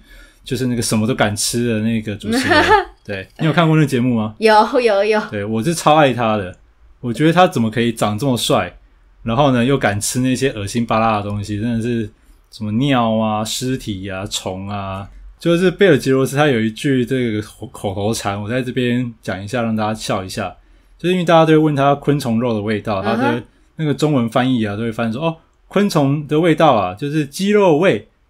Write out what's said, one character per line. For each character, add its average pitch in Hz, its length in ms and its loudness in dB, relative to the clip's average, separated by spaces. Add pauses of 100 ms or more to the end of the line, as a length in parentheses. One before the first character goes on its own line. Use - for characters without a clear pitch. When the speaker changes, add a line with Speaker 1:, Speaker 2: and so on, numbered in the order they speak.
(440)
Speaker 1:
就 131 140 -6
是 127 80 -4
那 123 100 -2
个 117 60 -2
什 113 160 0
么 110 80 2
都 127 80 0
敢 117 220 0
吃 120 320 -2
的 110 140 -2
那 113 200 -2
个 107 140 -8
主 208 160 -8
持 262 160 0
人。 311 160 4 (140)
Speaker 2:
<laughs> - 280 -6
Speaker 1:
对， 98 220 -10 (100)
你 - 80 -2
有 151 80 2
看 165 140 4
过 156 100 4
那 156 80 6
节 131 140 0
目 123 160 2
吗？ 107 240 -2
Speaker 2:
有， 220 420 4
有， 202 220 2
有。 214 260 2
Speaker 1:
对， 101 160 -4
我 110 160 -2
是 165 140 0
超 151 200 4
爱 147 160 6
他 113 260 0
的， 92 200 -8 (440)
我 123 120 -6
觉 147 140 2
得 165 60 4
他 180 140 6
怎 123 140 -2
么 113 80 0
可 107 100 -4
以 117 140 0
长 104 240 -2
这 139 80 -4
么 131 100 2
帅， 110 400 -2 (460)
然 117 160 -4
后 143 140 4
呢， 120 120 2
又 135 140 2
敢 104 240 0
吃 127 200 -4
那 131 140 0
些 131 140 0
恶 107 160 -6
心 117 180 -4
巴 113 140 -2
拉 110 200 2
的 104 120 -6
东 104 140 -6
西， 104 180 -6
真 117 140 -4
的 113 60 -2
是 113 280 -4 (400)
什 - 160 -12
么 104 80 -6
尿 120 420 2
啊、 110 300 -2
尸 127 320 -6
体 98 320 -8
啊、 95 160 -8
虫 98 420 -8
啊。 98 400 -8 (320)
就 170 160 2
是 180 160 2
贝 196 160 4
尔 151 100 6
吉 120 140 -2
罗 135 140 2
斯 135 100 -8
他 147 120 2
有 123 120 2
一 110 100 0
句 127 360 0
这 123 260 -2
个 107 100 -2
口， - 260 -16
口 - 280 -8
头 101 180 -2
禅， 101 260 -4
我 104 100 -8
在 127 120 -2
这 123 120 -8
边 123 480 -2
讲 95 200 -8
一 101 60 -10
下， 120 140 -4
让 113 120 -2
大 110 140 0
家 110 60 -4
笑 110 280 -4
一 95 60 -10
下。 95 260 -8 (440)
就 165 100 -6
是 180 60 2
因 185 40 0
为 180 60 -2
大 170 100 4
家 160 120 8
都 156 80 6
会 156 40 8
问 156 160 4
他 139 220 4
昆 143 240 0
虫 117 220 0
肉 120 120 0
的 104 80 -2
味 104 200 -2
道， 104 160 -4
Speaker 2:
嗯 95 60 -4
哼。 110 120 0
Speaker 1:
他 117 160 0
的 120 120 -4 (340)
那 160 80 -4
个 143 80 0
中 151 180 0
文 120 180 0
翻 127 240 0
译 113 120 0
啊， 101 100 -6
都 107 60 -6
会 117 100 -4
翻 113 220 -4
说 139 100 -6
：“哦， 165 140 -2 (320)
昆 202 200 2
虫 147 380 0
的 151 100 0
味 165 160 4
道 156 200 4
啊， 95 200 0
就 143 160 -8
是 151 160 -2
鸡 190 260 -4
肉 196 260 4
味、 151 320 0 (200)